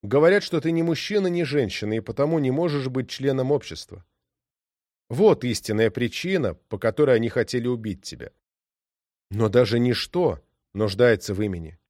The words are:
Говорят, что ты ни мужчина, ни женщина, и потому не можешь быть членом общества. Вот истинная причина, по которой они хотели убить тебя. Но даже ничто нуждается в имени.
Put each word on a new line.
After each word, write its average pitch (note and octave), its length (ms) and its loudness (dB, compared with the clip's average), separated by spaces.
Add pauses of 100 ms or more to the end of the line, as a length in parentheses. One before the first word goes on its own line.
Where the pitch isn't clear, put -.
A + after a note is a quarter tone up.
Говорят, D#3 420 4
что E3 160 -2
ты D#3+ 120 -2
ни E3 100 0
мужчина, F#3 460 -2
ни F3 160 0
женщина, A#2+ 500 -2
и A2 80 -2
потому D3 380 -2
не C3 120 0
можешь D3 380 -2
быть B2+ 200 -6
членом C3 420 -2
общества. - 540 -6 (1040)
Вот E3 360 4
истинная A2 440 0
причина, B2 680 -4
по - 240 -12
которой C3 360 2
они A2+ 140 0
хотели A#2+ 380 -2
убить A2 340 -6
тебя. - 300 -16 (1000)
Но A2 180 0
даже A#2 320 4
ничто B2 640 -2 (300)
нуждается G#2+ 600 2
в G2 80 -4
имени. F2 380 -6 (100)